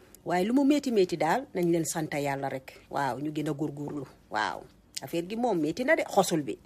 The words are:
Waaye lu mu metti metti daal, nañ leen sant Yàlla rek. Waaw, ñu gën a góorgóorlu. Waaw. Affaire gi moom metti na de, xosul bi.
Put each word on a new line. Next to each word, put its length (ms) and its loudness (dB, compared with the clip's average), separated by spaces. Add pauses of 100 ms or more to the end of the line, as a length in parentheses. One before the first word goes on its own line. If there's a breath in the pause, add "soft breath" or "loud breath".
(240 loud breath)
Waaye 200 2
lu 100 2
mu 100 6
metti 260 4
metti 260 4
daal, 380 0
nañ 160 2
leen 140 2
sant 300 -4
Yàlla 340 -2
rek. 420 -10
Waaw, 280 -2
ñu 140 -6
gën 160 -4
a 40 -2
góorgóorlu. 540 -6 (240)
Waaw. 300 -2 (420)
Affaire 260 -4
gi 80 -6
moom 240 0
metti 240 -2
na 120 4
de, 80 -2
xosul 380 2
bi. 120 -6 (120)